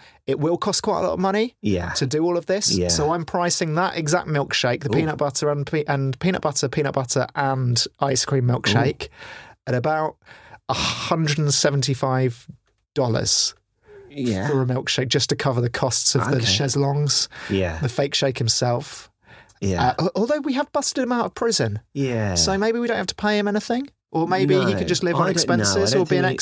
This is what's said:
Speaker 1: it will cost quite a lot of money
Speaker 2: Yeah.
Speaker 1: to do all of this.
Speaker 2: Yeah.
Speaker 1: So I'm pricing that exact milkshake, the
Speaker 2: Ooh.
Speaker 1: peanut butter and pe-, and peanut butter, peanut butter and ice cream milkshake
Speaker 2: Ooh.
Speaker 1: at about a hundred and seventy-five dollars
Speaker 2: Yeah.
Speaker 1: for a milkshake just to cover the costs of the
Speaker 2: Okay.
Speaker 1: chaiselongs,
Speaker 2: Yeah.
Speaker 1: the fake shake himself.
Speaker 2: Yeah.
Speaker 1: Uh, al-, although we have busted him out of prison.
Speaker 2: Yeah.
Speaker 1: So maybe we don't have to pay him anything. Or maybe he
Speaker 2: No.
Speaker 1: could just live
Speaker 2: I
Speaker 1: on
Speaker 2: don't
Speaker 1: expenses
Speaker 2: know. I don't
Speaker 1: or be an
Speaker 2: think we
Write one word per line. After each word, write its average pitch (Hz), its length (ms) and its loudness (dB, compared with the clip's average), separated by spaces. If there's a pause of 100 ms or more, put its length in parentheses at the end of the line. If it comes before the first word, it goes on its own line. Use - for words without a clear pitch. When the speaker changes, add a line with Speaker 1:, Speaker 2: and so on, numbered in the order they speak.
(260)
Speaker 1:
it 135 140 -2
will 160 180 2
cost - 240 -2
quite 196 180 0
a - 40 0
lot 170 100 0
of 170 60 -4
money 202 420 0
Speaker 2:
Yeah. 90 300 -2
Speaker 1:
to - 160 -2
do 156 180 0
all 175 100 2
of 170 120 -2
this. 202 280 0
Speaker 2:
Yeah. 175 140 0
Speaker 1:
So 160 240 0
I'm 170 120 -2
pricing 175 500 0
that 185 200 0
exact 165 320 0
milkshake, 139 540 -2
the 131 80 -4
Speaker 2:
Ooh. 127 100 2
Speaker 1:
peanut 156 180 -2
butter 147 340 -2
and 143 140 -2
pe-, 156 200 -2
and 139 340 0
peanut 185 220 0
butter, 143 260 0
peanut 139 280 -2
butter 131 400 0
and 131 460 0 (200)
ice 139 240 0
cream 131 220 0
milkshake 120 580 2
Speaker 2:
Ooh. - 640 -18
Speaker 1:
at 127 80 0
about 156 400 0 (560)
a - 20 0
hundred 156 680 0
and 147 120 2
seventy-five 131 960 2 (480)
dollars - 640 0 (560)
Speaker 2:
Yeah. 120 360 -2
Speaker 1:
for 139 140 2
a 127 60 2
milkshake 127 400 -2
just 127 220 0
to 135 60 2
cover 120 260 0
the 120 80 0
costs - 460 0
of 131 140 0
the 139 80 2
Speaker 2:
Okay. 117 80 0
Speaker 1:
chaiselongs, 139 800 0 (220)
Speaker 2:
Yeah. 90 320 0
Speaker 1:
the 135 80 0
fake 143 260 -2
shake 135 220 0
himself. 123 720 -2 (520)
Speaker 2:
Yeah. - 360 2
Speaker 1:
Uh, 151 60 0
al-, 180 120 0
although 254 240 0
we 277 140 -2
have 294 180 -2
busted 277 320 -2
him 240 80 -2
out 240 140 0
of - 80 -6
prison. 127 460 0 (140)
Speaker 2:
Yeah. 117 420 0
Speaker 1:
So 190 220 2
maybe 220 200 0
we 240 100 -2
don't 233 100 -2
have 180 100 -4
to - 80 -8
pay 208 240 0
him 202 80 0
anything. 233 420 -2 (220)
Or - 160 0
maybe 185 280 4
he - 180 2
Speaker 2:
No. - 40 0
Speaker 1:
could - 100 -2
just 175 160 0
live 175 120 0
Speaker 2:
I - 40 2
Speaker 1:
on 170 60 4
Speaker 2:
don't 190 80 0
Speaker 1:
expenses 110 420 2
Speaker 2:
know. 196 60 2
I 196 40 2
don't 196 160 2
Speaker 1:
or 175 40 2
be - 120 2
an - 60 2
Speaker 2:
think - 80 2
we - 100 -2